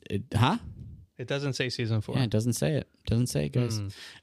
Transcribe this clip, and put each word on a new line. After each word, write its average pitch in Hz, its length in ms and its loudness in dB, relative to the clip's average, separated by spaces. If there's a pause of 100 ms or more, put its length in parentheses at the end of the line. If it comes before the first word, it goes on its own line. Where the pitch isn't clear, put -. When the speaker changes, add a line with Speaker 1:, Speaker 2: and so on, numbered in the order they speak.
Speaker 1:
it, 101 140 -2 (120)
huh? 160 220 6 (600)
Speaker 2:
It 123 100 -8
doesn't 139 260 -2
say 123 160 0
season 110 320 0
four. - 140 -6
Speaker 1:
Yeah, 131 100 2
it 104 40 -2
doesn't 110 240 2
say 151 200 0
it. 131 140 0 (200)
Doesn't 120 200 2
say 147 200 0
it, 139 60 -4
guys. 117 260 2
Speaker 2:
Mm. 98 120 -6 (320)